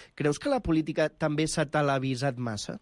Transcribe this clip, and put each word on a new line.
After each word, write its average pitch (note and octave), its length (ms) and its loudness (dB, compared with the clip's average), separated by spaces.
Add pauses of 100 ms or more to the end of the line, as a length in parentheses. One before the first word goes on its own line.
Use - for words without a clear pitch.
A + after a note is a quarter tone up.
(140)
Creus D3 240 2
que - 100 -4
la C4 120 2
política D#3+ 480 0
també D#3 400 0
s'ha D#3 180 0
televisat C3+ 720 0
massa? A#2+ 440 -6